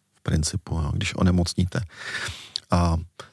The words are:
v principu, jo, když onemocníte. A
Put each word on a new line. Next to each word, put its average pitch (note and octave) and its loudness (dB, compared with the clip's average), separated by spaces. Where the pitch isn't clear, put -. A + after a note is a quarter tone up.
v - -20
principu, - -2
jo, D#2+ 0
když F#2 -2
onemocníte. F2+ 2
A E2+ 4